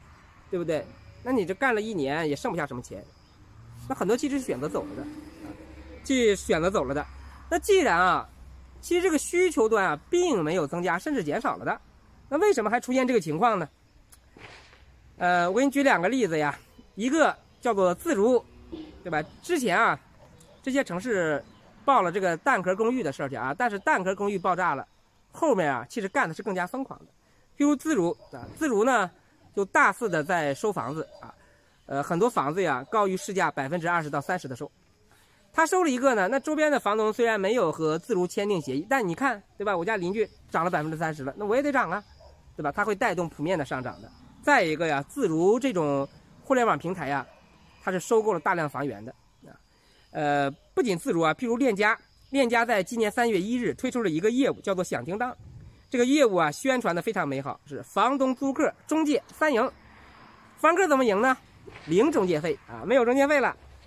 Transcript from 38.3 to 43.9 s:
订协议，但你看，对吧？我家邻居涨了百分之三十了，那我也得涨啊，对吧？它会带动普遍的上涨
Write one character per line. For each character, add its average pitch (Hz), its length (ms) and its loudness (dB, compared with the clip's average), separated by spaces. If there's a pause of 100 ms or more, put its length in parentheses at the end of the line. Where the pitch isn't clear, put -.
订 190 100 0
协 131 160 -6
议， 170 140 -4
但 254 180 0
你 165 60 -2
看， 226 280 -2 (140)
对 208 80 -10
吧？ 196 140 0
我 170 80 -4
家 220 100 -2
邻 180 160 -4
居 214 160 -2 (220)
涨 170 160 0
了 180 60 0
百 160 100 0
分 156 100 -4
之 160 60 -6
三 160 160 -4
十 151 100 -10
了， 135 140 -6
那 214 80 -8
我 208 100 0
也 277 60 2
得 285 100 -2
涨 226 200 0
啊， 202 120 -6 (540)
对 160 60 -8
吧？ 143 80 -2
它 208 120 -2
会 202 120 0
带 214 180 0
动 170 160 -2
普 - 140 -10
遍 175 140 0
的 147 60 -2
上 131 200 -6
涨 113 180 -10